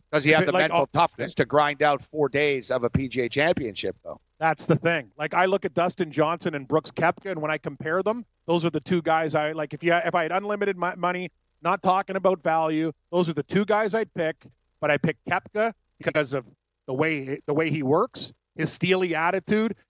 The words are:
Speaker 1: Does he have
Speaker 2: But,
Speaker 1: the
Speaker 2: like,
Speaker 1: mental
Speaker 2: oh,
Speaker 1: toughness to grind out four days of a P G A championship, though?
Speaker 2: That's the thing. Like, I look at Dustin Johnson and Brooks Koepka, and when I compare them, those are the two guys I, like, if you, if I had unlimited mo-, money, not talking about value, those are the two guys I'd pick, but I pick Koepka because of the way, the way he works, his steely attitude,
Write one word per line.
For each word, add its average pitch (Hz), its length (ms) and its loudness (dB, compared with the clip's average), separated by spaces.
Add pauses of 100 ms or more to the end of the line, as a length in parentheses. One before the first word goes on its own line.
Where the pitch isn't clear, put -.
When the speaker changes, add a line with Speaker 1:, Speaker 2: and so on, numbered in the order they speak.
(120)
Speaker 1:
Does 147 120 0
he 151 80 4
have 156 100 6
Speaker 2:
But, 185 60 2
Speaker 1:
the 196 60 2
Speaker 2:
like, 180 100 4
Speaker 1:
mental 165 180 2
Speaker 2:
oh, 139 100 0
Speaker 1:
toughness - 440 0
to 143 100 2
grind 147 380 2
out 147 200 2
four 147 260 -2
days 139 420 0
of 127 120 0
a 117 60 0
P 135 180 -2
G 120 140 -2
A 120 80 -2
championship, 135 760 -2
though? 82 160 -14 (200)
Speaker 2:
That's 160 260 0
the 165 100 4
thing. 147 420 -2
Like, 151 160 -6
I 180 120 4
look 190 180 0
at 185 100 -6
Dustin 170 380 0
Johnson 160 440 0
and 139 120 -8
Brooks 151 240 0
Koepka, 180 400 0
and 165 100 -6
when 151 100 -4
I 156 60 -2
compare 156 440 -4
them, 220 240 -2 (220)
those 165 180 2
are 170 40 2
the 156 100 -2
two 175 220 0
guys 160 340 0
I, 151 160 0
like, 156 220 -6
if 147 100 -12
you, 170 100 4
if 170 220 2
I 170 80 2
had 160 80 -2
unlimited 202 460 -2
mo-, 180 200 -4
money, 180 340 -4 (300)
not 175 220 -2
talking 190 320 0
about 190 260 2
value, 160 500 0 (200)
those 175 180 2
are 170 40 -4
the 143 100 -4
two 202 220 0
guys 208 280 0
I'd 220 200 -2
pick, 160 300 -4 (380)
but 151 100 0
I 147 60 2
pick 156 200 -2 (120)
Koepka 214 440 -2 (260)
because 147 340 -2
of 131 120 -4 (420)
the 135 60 -6
way, 147 520 -2
the 147 80 -2
way 160 160 2
he 147 140 -2
works, 160 500 0 (220)
his 156 160 -4
steely 185 440 0
attitude, 190 600 0 (140)